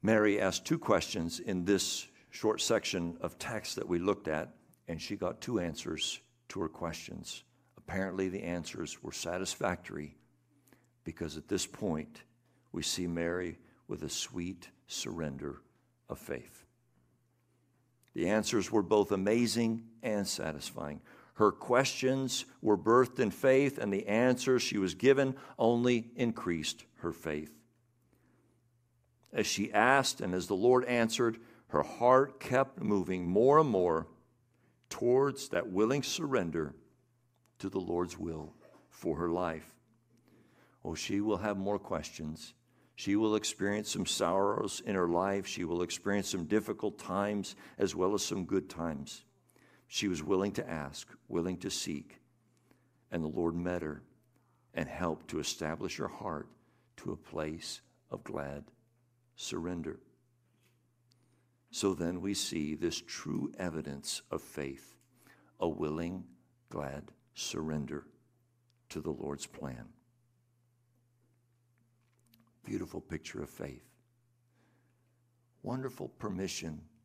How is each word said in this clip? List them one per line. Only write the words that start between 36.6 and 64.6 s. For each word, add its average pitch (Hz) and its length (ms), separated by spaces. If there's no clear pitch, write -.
to 98 80
the 101 100
Lord's 87 400
will 80 360
for - 300
her 85 120
life. 85 460
Oh, 82 120
she - 240
will 104 160
have 101 200
more 98 220
questions. 78 760
She 98 180
will 107 220
experience 104 540
some 98 140
sorrows 98 800
in 101 120
her 87 120
life. 95 380
She - 160
will 87 200
experience 98 460
some 85 180
difficult 104 520
times 101 560
as 87 160
well 92 200
as 98 100
some 98 200
good 95 240
times. 78 560
She - 220
was 82 140
willing 95 300
to - 160
ask, 73 400
willing 85 300
to 98 120
seek, - 500
and 85 100
the 78 60
Lord 82 260
met 87 280
her 73 200
and - 140
helped - 400
to - 100
establish 78 600
her 85 100
heart 92 400
to - 160
a - 40
place - 640
of - 140
glad 71 400
surrender. 87 600
So 95 240
then 85 260
we 101 140
see 78 400
this 80 260
true - 580
evidence 78 600
of - 120
faith, - 540